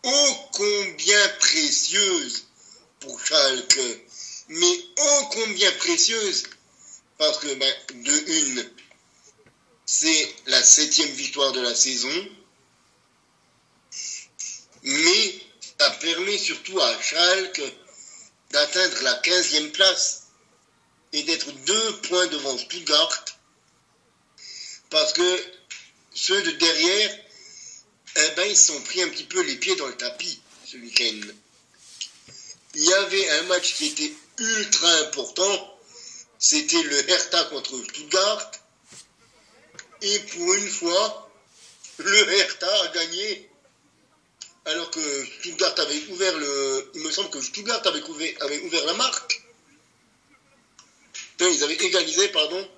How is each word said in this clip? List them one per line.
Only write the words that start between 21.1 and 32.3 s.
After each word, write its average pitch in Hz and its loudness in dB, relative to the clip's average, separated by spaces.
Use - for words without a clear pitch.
et 147 -4
d'être 160 -4
deux 196 -2
points 180 0
devant 139 -4
Stuttgart. 160 -2
Parce 156 2
que 180 2
ceux - 0
de 175 -2
derrière, 214 2
eh 156 4
ben, 180 0
ils 202 0
se 160 6
sont 139 -8
pris 185 -2
un 165 0
petit - -8
peu 180 -2
les 139 -2
pieds 185 0
dans 143 -6
le 123 -10
tapis - -8
ce 131 -18
week-end. 117 -2